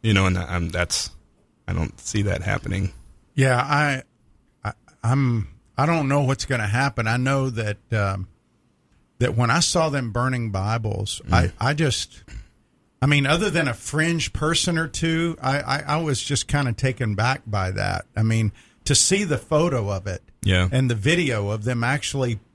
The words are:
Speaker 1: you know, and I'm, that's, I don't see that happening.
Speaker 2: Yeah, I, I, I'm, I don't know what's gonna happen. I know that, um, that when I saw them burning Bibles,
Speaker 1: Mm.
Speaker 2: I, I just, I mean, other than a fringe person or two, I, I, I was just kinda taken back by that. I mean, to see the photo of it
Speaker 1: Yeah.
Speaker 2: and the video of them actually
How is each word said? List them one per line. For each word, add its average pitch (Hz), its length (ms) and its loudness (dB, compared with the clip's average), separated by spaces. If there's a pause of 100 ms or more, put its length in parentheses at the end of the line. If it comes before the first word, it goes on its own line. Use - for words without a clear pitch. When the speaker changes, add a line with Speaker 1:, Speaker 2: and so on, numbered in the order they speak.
Speaker 1:
you 113 100 2
know, 98 140 6
and 92 100 2
I'm, 87 320 -4
that's, 87 420 -4 (560)
I 90 60 -6
don't 85 260 -4
see - 240 -4
that 95 200 -2
happening. 95 500 -4 (420)
Speaker 2:
Yeah, 131 260 4
I, 143 420 0 (600)
I, 104 100 -6 (300)
I'm, 120 460 0 (280)
I 135 100 2
don't 160 220 0
know 143 140 2
what's 131 220 0
gonna 117 240 -2
happen. 123 380 0
I 117 100 0
know 131 340 0
that, 107 280 -4 (140)
um, 98 360 0 (920)
that 123 160 2
when 117 140 2
I 156 100 4
saw 165 280 2
them 135 240 -2
burning 120 380 -2
Bibles, 101 760 -2
Speaker 1:
Mm. - 60 0
Speaker 2:
I, 90 380 2
I 151 40 0
just, - 480 -2 (760)
I 131 60 2
mean, 143 200 4
other 175 240 2
than 151 180 0
a 117 60 -2
fringe 160 580 -2
person 160 440 0
or 160 120 -2
two, 165 520 0
I, 139 200 0
I, 139 200 -2
I 143 180 -2
was 151 240 0
just - 260 -4
kinda 139 240 2
taken 123 420 -2
back 120 320 0
by 98 240 -2
that. 95 360 -4 (100)
I 110 60 2
mean, 113 300 2 (320)
to 143 100 2
see 202 300 4
the 147 140 0
photo 147 520 0
of 95 160 -4
it 92 160 -6 (200)
Speaker 1:
Yeah. 90 300 4
Speaker 2:
and 127 180 2
the 120 60 2
video 120 540 0
of 104 140 -4
them 120 200 -2
actually 127 560 -2 (140)